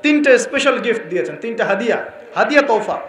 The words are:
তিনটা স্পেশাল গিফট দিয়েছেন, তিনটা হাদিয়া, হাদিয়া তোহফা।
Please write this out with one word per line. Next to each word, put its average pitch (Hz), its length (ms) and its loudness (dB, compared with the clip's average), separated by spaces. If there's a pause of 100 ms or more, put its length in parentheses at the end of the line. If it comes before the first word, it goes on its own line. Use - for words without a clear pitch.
তিনটা 294 360 4
স্পেশাল 262 420 0
গিফট 214 240 -2
দিয়েছেন, 165 320 -4
তিনটা 226 300 -4
হাদিয়া, 202 320 0 (380)
হাদিয়া 269 260 4
তোহফা। 214 480 0